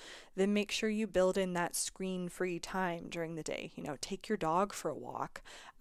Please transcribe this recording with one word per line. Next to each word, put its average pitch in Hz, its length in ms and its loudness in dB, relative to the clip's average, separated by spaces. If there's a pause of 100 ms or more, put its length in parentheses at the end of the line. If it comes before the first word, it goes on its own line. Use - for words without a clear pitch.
(360)
then 196 180 6
make 208 160 4
sure - 180 2
you 214 200 2
build 185 280 6
in 185 180 2
that 175 200 2
screen-free 180 840 -2
time 175 480 -2
during 165 260 -4
the 156 80 -4
day. - 320 -6
You - 80 -10
know, 156 180 -4
take - 280 -6
your 214 100 2
dog 180 340 2
for - 200 -4
a 123 40 -8
walk, 123 460 -6 (380)